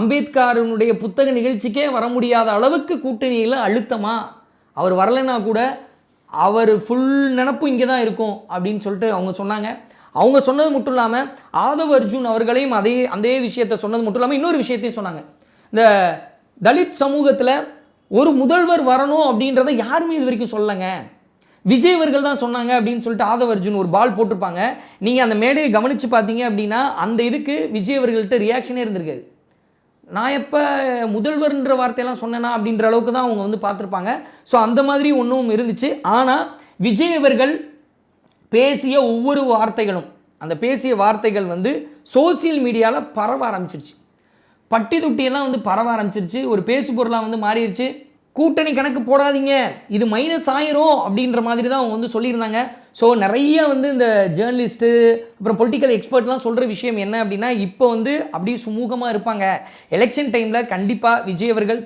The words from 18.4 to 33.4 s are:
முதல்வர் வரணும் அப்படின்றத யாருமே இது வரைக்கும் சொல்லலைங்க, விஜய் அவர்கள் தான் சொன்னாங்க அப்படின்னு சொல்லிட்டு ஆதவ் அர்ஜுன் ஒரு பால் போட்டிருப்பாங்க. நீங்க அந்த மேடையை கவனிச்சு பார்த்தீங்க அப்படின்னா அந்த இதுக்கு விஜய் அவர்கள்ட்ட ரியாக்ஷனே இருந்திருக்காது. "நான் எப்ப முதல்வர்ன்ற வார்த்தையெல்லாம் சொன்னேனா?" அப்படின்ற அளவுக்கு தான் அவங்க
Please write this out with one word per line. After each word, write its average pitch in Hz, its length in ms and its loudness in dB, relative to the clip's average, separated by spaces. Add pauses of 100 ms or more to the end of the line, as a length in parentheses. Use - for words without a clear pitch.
முதல்வர் 330 500 4
வரணும் 285 380 2
அப்படின்றத 262 440 2 (100)
யாருமே 330 340 -2
இது 254 100 0
வரைக்கும் 226 260 -4
சொல்லலைங்க, 202 340 -2 (760)
விஜய் 262 340 4
அவர்கள் 277 300 2
தான் 285 140 -2
சொன்னாங்க 240 340 -2
அப்படின்னு 233 280 -2
சொல்லிட்டு 226 280 -2
ஆதவ் 240 220 0
அர்ஜுன் 202 260 -2
ஒரு 175 160 -2
பால் 233 200 4
போட்டிருப்பாங்க. 190 440 -2 (460)
நீங்க 247 180 2
அந்த 220 180 2
மேடையை 277 320 2
கவனிச்சு 240 400 0
பார்த்தீங்க 226 340 0
அப்படின்னா 214 320 -2 (240)
அந்த 226 160 0 (100)
இதுக்கு 294 260 -4 (200)
விஜய் 247 240 -2
அவர்கள்ட்ட 226 440 0
ரியாக்ஷனே 247 400 -2
இருந்திருக்காது. 160 380 -6 (920)
"நான் 262 220 -2
எப்ப 294 240 -2 (540)
முதல்வர்ன்ற 277 640 0
வார்த்தையெல்லாம் 247 420 -4
சொன்னேனா?" 233 320 -4
அப்படின்ற 220 360 -2
அளவுக்கு 233 260 2
தான் 254 120 0
அவங்க 208 180 -2